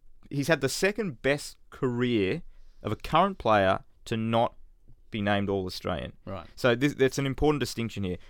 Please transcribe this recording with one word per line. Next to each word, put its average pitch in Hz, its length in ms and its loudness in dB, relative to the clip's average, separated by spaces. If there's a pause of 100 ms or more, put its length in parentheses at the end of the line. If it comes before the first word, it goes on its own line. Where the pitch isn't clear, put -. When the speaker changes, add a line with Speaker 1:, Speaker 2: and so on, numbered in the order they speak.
(300)
Speaker 1:
he's 139 180 -2
had 156 140 4
the 131 80 2
second 196 520 -2
best - 360 -2 (120)
career 120 720 0 (420)
of 107 80 -4
a 110 40 -2
current 185 420 2
player 101 420 4 (260)
to 113 120 -4
not 113 380 0 (560)
be 107 100 -6
named 101 280 2
All-Australian. 92 640 -4 (120)
Speaker 2:
Right. 92 200 -10 (100)
Speaker 1:
So 120 200 4
this, 139 180 2
that's 131 240 2
an 139 80 -2
important 143 340 2
distinction 113 440 -4
here. 90 140 -4 (120)